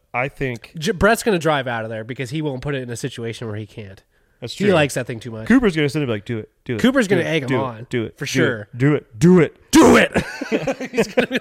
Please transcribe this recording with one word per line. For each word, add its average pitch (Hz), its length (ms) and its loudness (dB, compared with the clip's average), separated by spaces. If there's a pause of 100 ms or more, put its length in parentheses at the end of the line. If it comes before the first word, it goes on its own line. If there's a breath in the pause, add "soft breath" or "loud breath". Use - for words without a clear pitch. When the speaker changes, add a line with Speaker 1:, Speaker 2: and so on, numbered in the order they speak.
(140)
Speaker 1:
I 123 140 -4
think 127 500 -8
Speaker 2:
J-, 160 140 -4
Brett's 202 320 2
gonna 196 160 0
drive 147 280 -2
out 117 160 -6
of 110 60 -10
there 110 140 -8
because 127 260 -10
he 156 140 -6
won't 131 180 -6
put 147 140 -6
it 131 80 -6
in 120 80 -10
a 117 60 -10
situation 117 500 -8
where 107 100 -8
he 107 80 -10
can't. 98 380 -18 (360)
Speaker 1:
That's - 140 -12
Speaker 2:
He 185 120 -6
Speaker 1:
true. 202 80 4
Speaker 2:
likes 151 220 2
that 127 100 -6
thing 117 140 -10
too 120 100 -14
much. 110 180 -12
Speaker 1:
Cooper's 220 280 4
gonna 147 120 2
sit 151 140 -2
and 135 60 -2
be 117 60 0
like, 104 120 -6
"Do 117 140 -6
it, 104 100 -12 (160)
do 127 100 -4
it, 104 60 -6
Speaker 2:
Cooper's 254 260 4
Speaker 1:
do 196 80 0
Speaker 2:
gonna 160 120 0
Speaker 1:
it, 151 40 -4
Speaker 2:
egg 156 120 -2
him 143 60 -6
Speaker 1:
do 135 80 -2
it, 127 60 -2
Speaker 2:
on, 120 280 -10
Speaker 1:
do 120 140 -2
it, - 120 -12
Speaker 2:
for - 80 -10
Speaker 1:
do - 40 -8
it, - 40 -6
Speaker 2:
sure. 131 420 0
Speaker 1:
do 139 200 2
it, 110 240 -8
do 175 200 8
it." 143 160 2 (160)
Speaker 2:
Do 247 260 8
it. 202 140 4
<laughs> - 800 -4
He's 240 160 0
gonna 240 200 0
be 254 140 -4